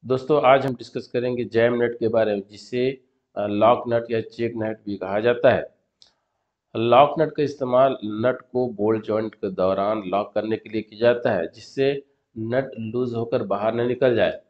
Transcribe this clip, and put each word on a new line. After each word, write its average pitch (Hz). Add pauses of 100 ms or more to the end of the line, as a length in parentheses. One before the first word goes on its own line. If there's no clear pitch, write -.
दोस्तों, 131
आज 135
हम 131
discuss -
करेंगे 123
जैम 117
नट 120
के 113
बारे 110
में, 98
जिसे, 127 (360)
अ, 104
लॉक 107
नट 117
या 110
चेक 117
नट 110
भी 101
कहा 95
जाता 120
है। 87 (1000)
लॉक 120
नट 151
का 156
इस्तेमाल 127
नट 113 (140)
को 123
बोल्ट 107
जॉइंट 110
के 101
दौरान 95
लॉक 98
करने 107
के -
लिए 107
किया 107
जाता 120
है, 87
जिससे 139 (360)
नट 120
लूज 117
होकर 117
बाहर 104
न 117
निकल 123
जाए। 87